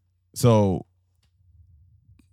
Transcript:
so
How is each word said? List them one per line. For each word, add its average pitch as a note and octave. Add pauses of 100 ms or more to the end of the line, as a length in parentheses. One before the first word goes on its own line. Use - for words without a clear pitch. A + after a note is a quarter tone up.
(340)
so G#2+ (1500)